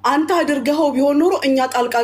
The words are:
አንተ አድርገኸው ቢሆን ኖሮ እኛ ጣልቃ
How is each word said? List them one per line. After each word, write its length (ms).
አንተ 300
አድርገኸው 560
ቢሆን 280
ኖሮ 240
እኛ 260
ጣልቃ 360